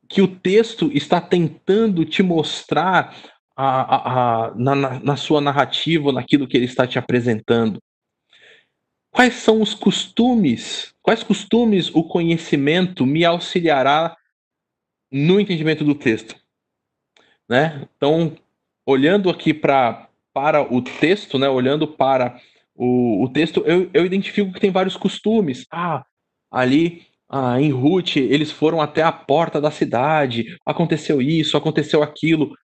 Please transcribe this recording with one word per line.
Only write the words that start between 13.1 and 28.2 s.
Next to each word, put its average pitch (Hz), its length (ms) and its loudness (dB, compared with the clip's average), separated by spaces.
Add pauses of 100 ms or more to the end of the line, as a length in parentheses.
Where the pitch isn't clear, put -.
auxiliará 165 960 0 (920)
no 156 300 2
entendimento 156 460 -2
do 143 100 2
texto? - 400 -4 (1120)
Né? 143 480 -2
Então, 156 400 0 (500)
olhando 170 440 2
aqui 160 240 0
pra, 127 560 0 (240)
para 147 280 2
o 123 200 -2
texto, 151 580 -2
né, 135 80 2
olhando 135 400 0
para 131 540 -2 (340)
o, 123 480 0
o 127 60 -2
texto, 156 360 -2
eu, 180 280 2
eu 175 120 4
identifico 190 460 -2
que - 80 -14
tem 202 100 2
vários 190 280 -2
costumes. 180 760 -2
Ah, 165 340 -6 (460)
ali, 147 560 0 (220)
ah, 127 320 -2
em 151 100 2
Ruth, 156 460 0
eles 143 340 0